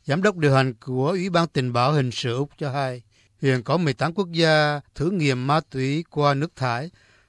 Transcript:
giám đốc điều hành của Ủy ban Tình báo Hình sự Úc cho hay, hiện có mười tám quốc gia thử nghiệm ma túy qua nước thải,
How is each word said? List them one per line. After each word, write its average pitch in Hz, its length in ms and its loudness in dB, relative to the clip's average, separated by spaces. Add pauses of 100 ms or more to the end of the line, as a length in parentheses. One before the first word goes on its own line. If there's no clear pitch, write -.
giám 147 180 -2
đốc 196 160 2
điều 147 160 2
hành 131 200 2
của 127 360 -4
Ủy 185 200 -2
ban 170 180 2
Tình 127 260 -2
báo 123 180 2
Hình 135 200 0
sự 120 240 -4
Úc 143 220 -4
cho 143 140 -6
hay, 131 300 -6 (400)
hiện 127 220 0
có 143 140 0
mười 156 160 0
tám 156 200 -2
quốc 180 180 -4
gia 156 500 2 (140)
thử 156 160 -2
nghiệm 139 360 0
ma 151 120 4 (100)
túy 139 400 -4
qua 143 240 2
nước 143 220 -4
thải, 127 360 -4 (380)